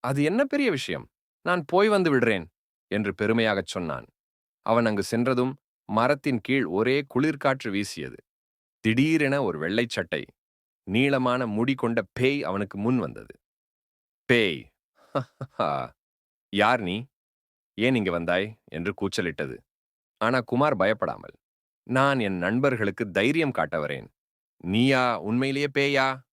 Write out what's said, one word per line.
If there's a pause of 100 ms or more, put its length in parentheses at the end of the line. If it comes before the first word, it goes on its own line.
அது
என்ன
பெரிய
விஷயம்? (400)
நான்
போய்
வந்து
விடுறேன்" (440)
என்று
பெருமையாகச்
சொன்னான். (580)
அவன்
அங்கு
சென்றதும் (360)
மரத்தின்
கீழ்
ஒரே
குளிர்காற்று
வீசியது. (640)
திடீரென
ஒரு
வெள்ளைச்
சட்டை, (680)
நீளமான
முடி
கொண்ட (140)
பேய்
அவனுக்கு
முன்
வந்தது. (960)
"பேய், (380)
<laughs> (580)
யார்
நீ? (800)
ஏன்
இங்கு
வந்தாய்?" (180)
என்று
கூச்சலிட்டது. (680)
ஆனா
குமார்
பயப்படாமல், (520)
"நான்
என்
நண்பர்களுக்கு
தைரியம்
காட்ட
வரேன்." (560)
"நீயா (160)
உண்மையிலேயே
பேயா?" (260)